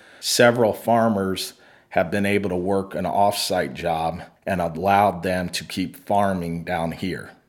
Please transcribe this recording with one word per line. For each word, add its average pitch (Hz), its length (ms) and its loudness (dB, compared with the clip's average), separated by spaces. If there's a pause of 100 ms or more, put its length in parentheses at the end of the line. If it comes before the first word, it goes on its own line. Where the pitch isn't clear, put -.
(180)
several 117 540 4
farmers 107 840 0 (360)
have 90 200 0
been 101 160 0
able 101 240 0
to 90 60 0
work 95 380 -2
an 92 120 -4
off-site 90 680 0
job 82 480 -4 (220)
and 92 160 -2
allowed 90 640 2
them 92 260 -2
to - 160 -6
keep 87 320 -6 (100)
farming 90 580 0
down 85 260 -2
here. 80 400 -8 (180)